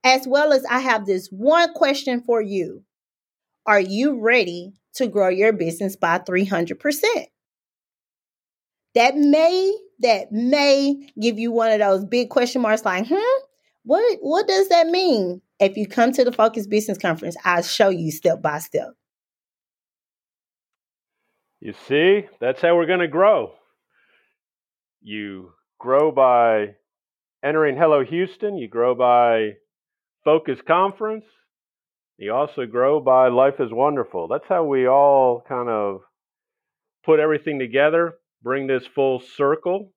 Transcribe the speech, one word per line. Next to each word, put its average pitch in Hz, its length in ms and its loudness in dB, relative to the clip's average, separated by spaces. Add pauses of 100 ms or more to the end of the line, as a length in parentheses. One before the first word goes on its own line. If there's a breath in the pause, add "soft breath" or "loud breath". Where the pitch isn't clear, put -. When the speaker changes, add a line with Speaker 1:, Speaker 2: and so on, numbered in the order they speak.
Speaker 1:
As 262 240 2
well 294 260 2
as 262 120 0
I 247 140 -2
have 233 260 -2
this 185 220 -4
one 311 480 0
question 269 460 -2
for 240 200 -2
you. 190 400 -6 (840)
Are 208 140 4
you 226 400 -2
ready 196 540 -2 (220)
to 262 100 -2
grow 202 240 0
your 202 240 2
business 180 420 -6
by 170 220 -2
three 185 280 -2
hundred 175 340 -4
percent? 302 480 -2 (1700)
That 247 200 4
may, 330 600 4 (240)
that 226 320 0
may 277 800 0 (100)
give 220 160 0
you 233 140 -4
one 226 200 0
of 214 60 2
those 196 260 2
big 240 260 -2
question 247 340 0
marks 220 200 0
like, 190 240 -2
"Hmm, 453 340 0 (420)
what, 381 380 0
what 320 260 -2
does 381 220 0
that 339 180 4
mean?" 247 560 0 (160)
If 196 180 0
you 214 80 -4
come 233 280 0
to 262 100 2
the 240 80 2
Focus 220 340 0
Business 208 320 -4
Conference, 170 380 -6 (100)
I'll 175 160 0
show 196 280 0
you 165 200 -4
step 156 320 -2
by 151 160 -4
step. - 360 -8 (2750)
Speaker 2:
You 107 140 -14 (140)
see, 180 380 2 (140)
that's 127 220 -4
how 170 140 2
we're 170 120 0
gonna 175 200 -2
grow. 160 460 0 (1500)
You 101 520 -14 (260)
grow 143 340 0
by 117 640 2 (680)
entering 147 340 0
Hello 151 260 4
Houston. 185 540 -6
You 123 100 -10
grow 117 280 -2
by 120 640 2 (680)
Focus 151 400 0
Conference. 202 640 -2 (960)
You 101 120 -6
also 139 320 -4
grow 127 340 0
by 131 300 4
Life 135 320 2
is 117 100 -4
Wonderful. 120 560 -2
That's 135 180 -6
how 175 200 -2
we 131 240 0
all 135 580 4
kind 123 220 -6
of 101 320 -4 (1040)
put 156 160 4
everything 151 380 -2
together, 151 560 0 (280)
bring 135 240 -4
this 127 180 -2
full 135 360 -2
circle. 175 760 -4